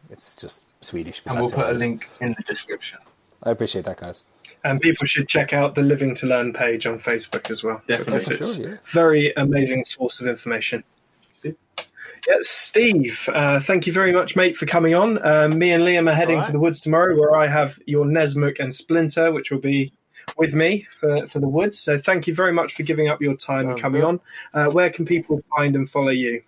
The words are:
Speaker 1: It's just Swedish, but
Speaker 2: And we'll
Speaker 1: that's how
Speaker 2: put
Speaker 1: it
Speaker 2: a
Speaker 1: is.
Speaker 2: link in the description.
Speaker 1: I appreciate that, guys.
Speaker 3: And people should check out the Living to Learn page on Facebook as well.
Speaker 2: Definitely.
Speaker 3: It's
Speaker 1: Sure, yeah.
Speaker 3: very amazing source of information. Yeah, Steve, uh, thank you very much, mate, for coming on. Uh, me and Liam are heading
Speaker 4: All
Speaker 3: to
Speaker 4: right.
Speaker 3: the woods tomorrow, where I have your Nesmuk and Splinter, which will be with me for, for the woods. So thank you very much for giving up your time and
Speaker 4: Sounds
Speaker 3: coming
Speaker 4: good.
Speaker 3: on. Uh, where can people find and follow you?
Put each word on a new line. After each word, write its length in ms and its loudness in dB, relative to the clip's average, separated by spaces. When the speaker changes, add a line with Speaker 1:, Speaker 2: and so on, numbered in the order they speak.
Speaker 1:
It's 260 -14
just 300 -16
Swedish, 400 -12
but 120 -12
Speaker 2:
And 100 -4
we'll 80 -2
Speaker 1:
that's 80 -6
how 60 0
Speaker 2:
put 60 -2
Speaker 1:
it 40 0
Speaker 2:
a 20 0
Speaker 1:
is. 60 -4
Speaker 2:
link 260 -6
in 160 -6
the 60 -14
description. 560 -12
Speaker 1:
I 80 -2
appreciate 320 -4
that, 140 -10
guys. 260 -16
Speaker 3:
And 160 0
people 260 0
should 220 -2
check 240 0
out 240 0
the 60 0
Living 340 2
to 120 -6
Learn 260 0
page 320 -2
on 120 -4
Facebook 520 -6
as 120 -6
well. 260 -4
Speaker 2:
Definitely. 500 -2
Speaker 3:
It's 180 -4
Speaker 1:
Sure, 140 -8
yeah. 60 -12
Speaker 3:
very 500 4
amazing 480 0
source 380 -6
of 60 -4
information. 580 -6
Yeah, 1000 -4
Steve, 920 2
uh, 260 2
thank 260 0
you 60 0
very 220 4
much, 240 0
mate, 180 4
for 100 -6
coming 300 2
on. 300 4
Uh, 240 6
me 220 2
and 120 4
Liam 260 4
are 60 4
heading 220 2
Speaker 4:
All 60 -2
Speaker 3:
to 40 -4
Speaker 4:
right. 60 -4
Speaker 3:
the 60 0
woods 200 0
tomorrow, 400 4
where 160 6
I 120 4
have 380 0
your 200 2
Nesmuk 540 0
and 140 -6
Splinter, 600 0
which 180 -6
will 80 -2
be 320 0
with 160 0
me 360 2
for, 380 -2
for 140 -6
the 80 0
woods. 300 0
So 180 0
thank 280 0
you 80 -2
very 200 0
much 220 -2
for 80 -8
giving 260 0
up 120 -2
your 140 -2
time 320 -4
and 40 -4
Speaker 4:
Sounds 100 -6
Speaker 3:
coming 200 0
Speaker 4:
good. 60 4
Speaker 3:
on. 120 0
Uh, 180 2
where 180 4
can 160 -4
people 360 -2
find 180 2
and 140 -2
follow 220 0
you? 360 -2